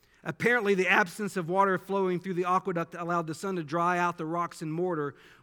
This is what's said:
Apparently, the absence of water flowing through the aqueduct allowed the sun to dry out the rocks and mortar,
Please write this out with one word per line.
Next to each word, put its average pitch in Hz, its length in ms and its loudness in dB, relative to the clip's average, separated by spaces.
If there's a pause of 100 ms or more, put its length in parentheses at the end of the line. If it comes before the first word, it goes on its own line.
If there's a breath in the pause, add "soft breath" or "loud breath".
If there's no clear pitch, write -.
(240 soft breath)
Apparently, 208 500 2
the 180 140 2
absence 202 480 2
of 170 140 -4
water 190 260 4
flowing 185 420 -2
through 185 160 -6
the 180 120 -2
aqueduct 180 480 -2
allowed 170 320 -2
the 156 80 -6
sun 190 220 -6
to 170 60 -4
dry 170 360 0
out 175 180 0
the 165 80 -8
rocks 170 380 -4
and 156 100 -6
mortar, 160 440 -2 (260 loud breath)